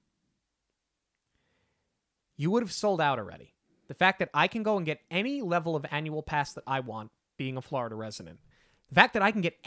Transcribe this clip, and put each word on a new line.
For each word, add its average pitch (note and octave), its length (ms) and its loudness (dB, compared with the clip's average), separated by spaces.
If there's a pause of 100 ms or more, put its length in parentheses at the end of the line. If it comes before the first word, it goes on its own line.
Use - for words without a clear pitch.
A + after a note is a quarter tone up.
(2250)
you D3+ 140 -2
would A#3 120 4
have F#3+ 100 -6
sold G3 280 2
out C#3 180 4
already. F#2 360 -12 (340)
The C#3 60 -10
fact F#3+ 260 4
that E3+ 120 -2
I D3+ 140 4
can A3 160 -4
go G#3+ 140 2
and F3 100 -2
get D3+ 140 -4 (100)
any B3 320 -2
level E3+ 320 0
of C#3+ 160 -2
annual D3+ 320 -4
pass D3 300 -2
that - 140 -14
I C3+ 140 -2
want, A2 300 -8 (260)
being C3 200 -4
a B2+ 60 -6
Florida A#2 340 -4
resident, G#2 420 -10 (500)
the C3+ 60 -6
fact G#3+ 200 8
that G#3 80 2
I G3+ 100 4
can G#3 80 -2
get E3+ 260 -2